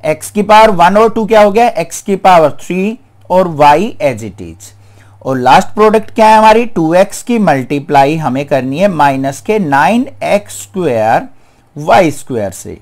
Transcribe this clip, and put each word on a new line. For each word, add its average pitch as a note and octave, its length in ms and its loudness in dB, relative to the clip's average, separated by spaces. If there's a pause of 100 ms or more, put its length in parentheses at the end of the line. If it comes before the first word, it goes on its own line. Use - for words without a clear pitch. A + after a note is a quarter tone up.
एक्स D3+ 280 -6
की G#3 120 -4
पावर G#3+ 280 4
वन F3+ 260 2
और A3+ 120 2
टू A3 160 -4
क्या G#3+ 160 2
हो G#3 100 4
गया, A#3 180 2
एक्स - 320 -8
की G3 160 -4
पावर E3+ 400 4
थ्री G#3+ 400 -6 (320)
और F#3 200 0
वाई D3+ 540 2
as A#2+ 200 -4
it F#2+ 200 -14
is। E2 300 -20 (480)
और C3 160 -4
लास्ट C3 320 2
प्रोडक्ट G#3+ 420 0
क्या A3 160 2
है A3 100 6
हमारी, A3 300 4
टू E3 280 -4
एक्स G3 280 0
की A#3 160 -2
मल्टीप्लाई C#3+ 800 0
हमें C#3+ 300 -4
करनी C3+ 320 -4
है G3 100 2
माइनस C#3 520 -4
के G#3+ 180 -4
नाइन E3+ 480 0 (180)
एक्स G3 360 -4
स्क्वायर C3+ 680 -2 (480)
वाई D#3 360 0
स्क्वायर G#2+ 420 -8
से। - 280 -16